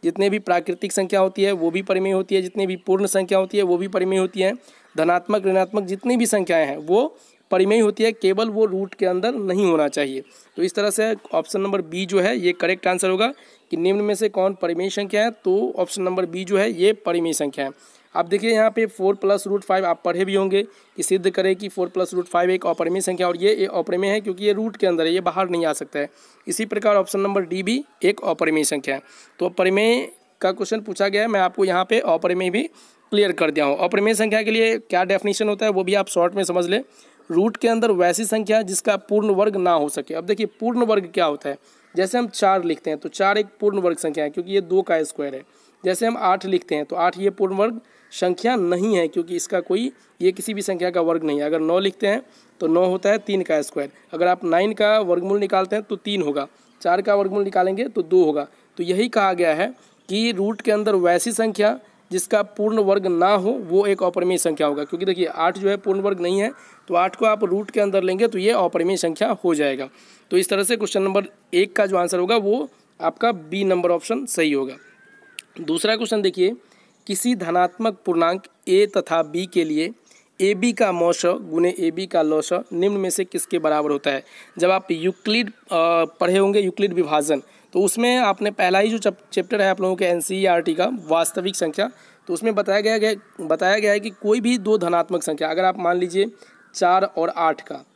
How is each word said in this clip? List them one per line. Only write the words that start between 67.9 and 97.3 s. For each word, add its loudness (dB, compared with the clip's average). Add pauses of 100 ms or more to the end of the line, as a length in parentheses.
लेंगे 0
तो -4
ये 2
अपरिमेय 0
संख्या -2 (160)
हो 2
जाएगा। -2 (420)
तो 2
इस 0
तरह 0
से 0
क्वेश्चन -2
नंबर 0 (280)
एक 2
का 2
जो 0
आंसर 0
होगा 0
वो 0 (320)
आपका 0
बी -6
नंबर 2
ऑप्शन -2
सही 0
होगा। -4 (840)
दूसरा 0
क्वेश्चन -2
देखिए, 2 (540)
किसी 0
धनात्मक -2
पूर्णांक 0 (260)
ए 4 (100)
तथा 0
बी -6
के 0
लिए -2 (500)
एबी 2
का 2
मौश 0
गुने 0
एबी -2
का 0
लौश 0
निम्न -2
में -2
से -2
किसके -4
बराबर 0
होता -2
है? -4 (360)
जब 2
आप 0
यूक्लिड, -2
अ, -14 (680)
पढ़े 2
होंगे 4
यूक्लिड 0
विभाजन, 0 (300)
तो 0
उसमें 2
आपने 0
पहला 2
ही 2
जो -2
चैप-, -4
चैप्टर -2
है 4
आप -2
लोगों 0
के -2
एनसीईआरटी 0
का 0 (140)
वास्तविक -2
संख्या, -2 (380)
तो -4
उसमें -2
बताया 0
गया, 0
गया, -4
बताया 2
गया 2
है 0
कि -8
कोई 0
भी 0
दो 0
धनात्मक 0
संख्या, -4
अगर 0
आप 0
मान 0
लीजिए 0 (440)
चार 2
और -2
आठ 0